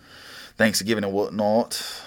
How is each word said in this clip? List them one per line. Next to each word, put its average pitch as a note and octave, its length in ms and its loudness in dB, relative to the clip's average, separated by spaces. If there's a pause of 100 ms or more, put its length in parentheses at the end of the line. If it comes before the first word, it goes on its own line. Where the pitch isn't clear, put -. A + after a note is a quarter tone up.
(560)
Thanksgiving G#2+ 480 2
and G2 80 -2
whatnot. G#2 600 2 (320)